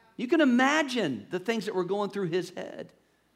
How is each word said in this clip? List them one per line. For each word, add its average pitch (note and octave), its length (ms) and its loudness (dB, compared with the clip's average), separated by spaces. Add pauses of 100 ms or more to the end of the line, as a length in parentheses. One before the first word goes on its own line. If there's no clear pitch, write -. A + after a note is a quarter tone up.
(160)
You A#3+ 120 -6
can D#4+ 120 4
imagine B3+ 920 2
the F3+ 80 -2
things A3 260 -4
that G#3 80 -4
were F3+ 100 0
going G3+ 280 -2
through G3+ 160 -4
his F3+ 240 -2
head. - 420 -12 (420)